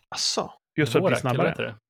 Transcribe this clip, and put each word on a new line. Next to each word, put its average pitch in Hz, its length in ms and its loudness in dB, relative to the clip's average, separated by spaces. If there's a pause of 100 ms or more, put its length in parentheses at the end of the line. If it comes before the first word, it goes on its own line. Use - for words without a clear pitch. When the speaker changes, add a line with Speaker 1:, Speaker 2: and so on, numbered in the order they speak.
Speaker 1:
Asså? - 440 -4 (220)
Speaker 2:
Just 147 160 0
för 151 80 4
att 180 40 0
bli 185 60 4
Speaker 3:
Dvorak, - 140 2
eller 127 80 0
Speaker 2:
snabbare. 135 180 2
Speaker 3:
heter - 140 -4
det? 117 120 -8 (140)